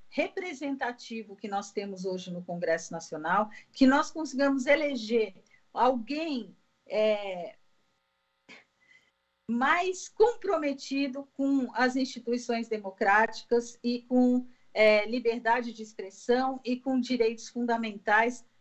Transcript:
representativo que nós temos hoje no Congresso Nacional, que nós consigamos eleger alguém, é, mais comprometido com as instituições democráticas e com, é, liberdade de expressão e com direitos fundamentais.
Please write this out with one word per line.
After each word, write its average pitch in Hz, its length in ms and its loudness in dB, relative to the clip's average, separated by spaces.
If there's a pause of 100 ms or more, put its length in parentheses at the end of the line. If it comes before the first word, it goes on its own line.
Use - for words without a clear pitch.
representativo 269 1300 -6
que 214 120 -12
nós 202 240 -6
temos 196 320 -8
hoje 185 280 -6
no 175 120 -10
Congresso 170 480 -2
Nacional, 170 580 -2 (220)
que - 140 4
nós 277 260 4
consigamos 277 540 0
eleger 240 680 2 (380)
alguém, 254 840 0 (320)
é, 202 680 -2 (1900)
mais 330 600 0
comprometido 285 1160 0 (100)
com 277 360 2
as 254 220 2
instituições 240 720 -2
democráticas 214 1160 0
e 240 180 -2
com, 247 440 2 (280)
é, 214 320 6
liberdade 233 640 0
de 220 120 -14
expressão 247 800 -2
e 247 140 -2
com 262 220 -2
direitos 233 500 -2
fundamentais. 233 920 0 (180)